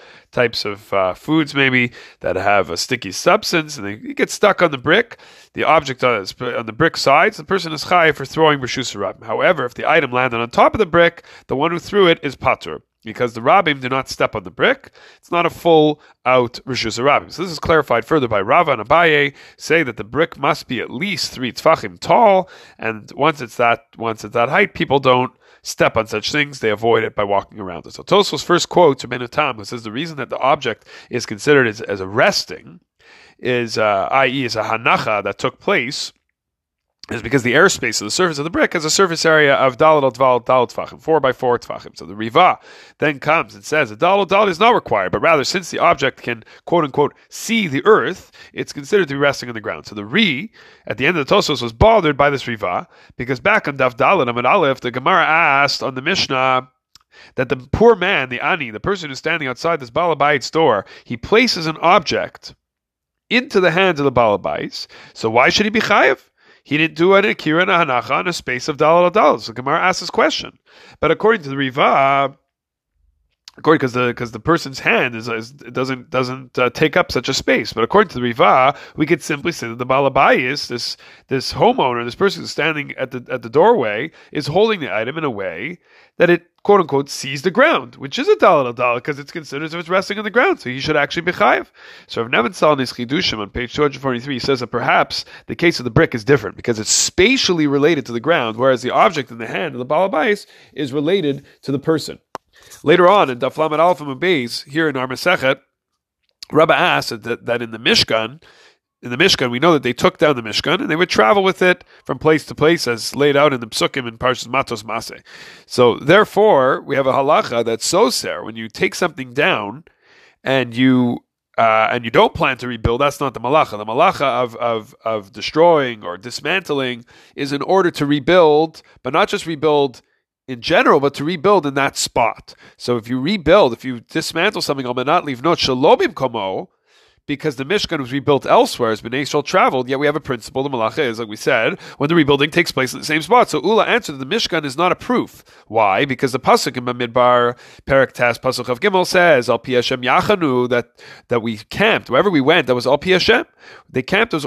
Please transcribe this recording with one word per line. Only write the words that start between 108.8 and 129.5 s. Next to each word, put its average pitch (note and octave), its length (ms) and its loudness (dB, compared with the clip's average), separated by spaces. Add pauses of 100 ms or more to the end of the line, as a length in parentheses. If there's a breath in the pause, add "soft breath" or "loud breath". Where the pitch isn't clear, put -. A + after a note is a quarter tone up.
in B2 80 -12
the B2 80 -6
Mishkan, D3 320 2
we A#2+ 80 -4
know E3 160 4
that C3+ 80 2
they B2 100 -2
took - 240 0
down D3+ 180 2
the A#2 80 -4
Mishkan C#3 380 -2
and - 100 -4
they D#3 60 0
would F3 140 0
travel G#3+ 320 4
with F#3+ 180 -2
it F3+ 240 2 (220 soft breath)
from C3+ 120 -6
place D#3 280 2
to B2 80 -16
place, D#3 340 2
as A2+ 260 -6
laid C#3 220 2
out C#3+ 160 4
in B2 80 -4
the A2+ 60 -10
Psukim A#2+ 420 -4
in A2+ 80 -14
Parshas B2 320 -2
Matos B2 340 -4
Maseh. A2 380 -10 (460 loud breath)
So - 320 4
therefore, E3+ 800 4
we C#3 160 -6
have C3+ 100 0
a C3 60 2
halacha C3 540 0
that's A2+ 200 -4
soser. D#3+ 560 0
When A2+ 140 -14
you A2+ 120 -12
take F#3+ 260 -4
something C3 400 -6
down C3+ 500 -2 (580 soft breath)
and B2 320 0
you, B2+ 440 4 (400)
uh, A2 320 4
and A#2+ 160 -4
you A2+ 40 -6
don't F3+ 220 4
plan C#3 260 -2
to B2+ 100 -10
rebuild, A#2+ 340 -2
that's C#3+ 180 -2
not C3+ 140 -4
the A2+ 60 -2
malacha. B2+ 360 2
The G#2 80 -10
malacha C3 580 0
of, A2+ 140 -6
of, A2+ 380 -4 (100)
of A2 280 -4
destroying C3 680 2
or F2+ 140 -8
dismantling C3+ 880 -6 (320 soft breath)
is C#3 160 -6
in C#3+ 80 -4
order F3 300 2
to D3 160 -2
rebuild, D#3 760 4 (220 soft breath)
but B2+ 100 -6
not F#3 160 2
just - 160 -6
rebuild D3 560 0 (480)